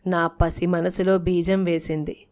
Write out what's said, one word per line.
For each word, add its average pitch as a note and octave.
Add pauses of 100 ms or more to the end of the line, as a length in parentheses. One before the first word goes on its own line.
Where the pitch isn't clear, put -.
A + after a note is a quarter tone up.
నా E3+
పసి E3
మనసులో F3+
బీజం F3+
వేసింది. D#3+